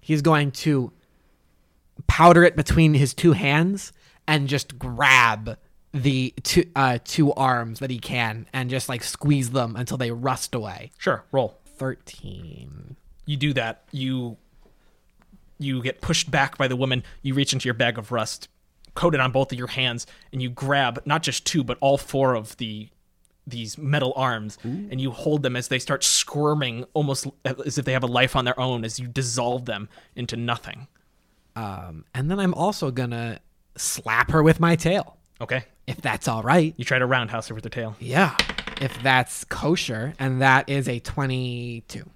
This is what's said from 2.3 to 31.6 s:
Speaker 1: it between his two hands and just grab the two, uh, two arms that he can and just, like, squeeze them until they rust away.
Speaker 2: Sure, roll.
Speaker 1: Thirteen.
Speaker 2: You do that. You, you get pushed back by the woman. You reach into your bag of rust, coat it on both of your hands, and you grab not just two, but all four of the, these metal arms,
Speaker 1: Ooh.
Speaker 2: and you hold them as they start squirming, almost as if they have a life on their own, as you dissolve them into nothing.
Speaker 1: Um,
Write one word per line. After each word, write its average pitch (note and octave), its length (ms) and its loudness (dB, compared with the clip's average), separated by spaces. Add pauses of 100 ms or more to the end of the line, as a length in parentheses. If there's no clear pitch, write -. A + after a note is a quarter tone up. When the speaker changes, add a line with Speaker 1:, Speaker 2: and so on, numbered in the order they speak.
Speaker 1:
it E3+ 120 6
between D#3 380 6
his C#3 200 4
two E3+ 180 6
hands F3 600 2 (340)
and D3 220 2
just C3+ 300 -4
grab A#2 800 4 (340)
the C3 400 0 (100)
two, - 220 2 (100)
uh, C3 300 2
two D3 300 2
arms A#2 460 -2
that C3+ 100 -6
he B2 80 -6
can A2+ 560 -4
and B2+ 160 -4
just, C3 180 -4
like, B2 160 -6
squeeze C#3 460 0
them A#2+ 260 -2
until B2 220 -6
they B2 120 -2
rust A#2+ 440 -4
away. G#2+ 420 -8
Speaker 2:
Sure, B2 340 -2
roll. B2 280 -2 (180)
Speaker 1:
Thirteen. - 1200 -12 (300)
Speaker 2:
You D3 100 -4
do C#3+ 180 0
that. A2+ 380 -4
You, C3 440 -4 (1200)
you C3+ 240 -4
get C3 180 -6
pushed - 300 -2
back C#3 280 0
by C3+ 100 2
the B2+ 80 -2
woman. B2+ 260 0 (200)
You C3+ 120 -2
reach C#3 180 0
into C3 140 -2
your B2 80 0
bag A#2+ 240 0
of G#2+ 140 -12
rust, A2 360 -4 (460)
coat F3 200 2
it C#3 60 2
on B2+ 120 2
both C3 200 2
of B2 60 -8
your B2 100 -8
hands, B2 380 -4 (260)
and C3+ 100 -6
you B2 80 -4
grab C3+ 540 0
not D#3 180 0
just - 240 -4
two, D#3 160 0
but A#2+ 180 -4
all C#3 180 4
four C3+ 360 0
of G#2+ 220 -6
the, G#2+ 320 -10 (580)
these A#2+ 320 -10
metal C#3 380 -2
arms, A#2 480 -4
Speaker 1:
Ooh. F#3 260 -8
Speaker 2:
and C3 100 -6
you C3+ 100 -2
hold D3+ 320 -2
them B2 140 0
as B2 120 -6
they C3 100 -2
start - 260 -4
squirming, D3 800 0 (100)
almost C#3 320 -2 (180)
as C3+ 340 -4
if C3 60 -4
they C3+ 80 -2
have C3 120 0
a B2 40 -2
life B2 280 2
on C3 80 0
their B2 140 -2
own, B2+ 260 -2
as A2+ 140 -8
you B2 80 -8
dissolve B2 600 -4
them A2 220 -8 (280)
into A#2+ 200 -8
nothing. A#2 500 -6 (680)
Speaker 1:
Um, F2+ 500 -10 (100)